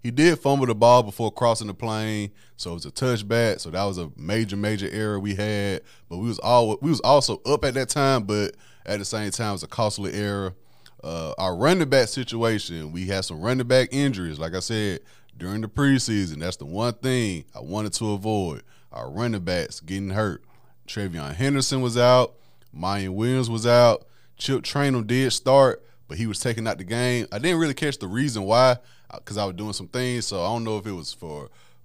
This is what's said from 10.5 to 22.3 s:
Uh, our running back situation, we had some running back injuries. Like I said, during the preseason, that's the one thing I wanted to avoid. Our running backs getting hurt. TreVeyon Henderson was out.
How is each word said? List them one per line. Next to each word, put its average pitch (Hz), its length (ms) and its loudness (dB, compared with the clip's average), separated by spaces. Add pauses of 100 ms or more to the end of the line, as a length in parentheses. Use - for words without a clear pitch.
Uh, 80 360 -6
our 92 160 -2
running 151 340 2
back 135 180 6
situation, 110 840 -2
we 90 160 -6
had 95 180 -2
some 80 160 -10
running 123 260 -2
back 127 240 4
injuries. 101 460 -2
Like 80 160 -6
I 92 60 -4
said, 107 400 -2 (380)
during 98 240 -6
the 110 60 -6
preseason, 107 720 2
that's 87 180 -4
the - 80 -14
one 110 280 -2
thing 113 520 -2 (100)
I 53 60 -14
wanted 95 320 -6
to 107 180 -2
avoid. 98 500 -2 (300)
Our 60 180 -10
running 107 320 -2
backs 87 380 -2
getting 95 320 -6
hurt. 101 320 -2 (440)
TreVeyon 82 460 -6
Henderson 135 480 0
was 120 160 -2
out. 123 380 6 (360)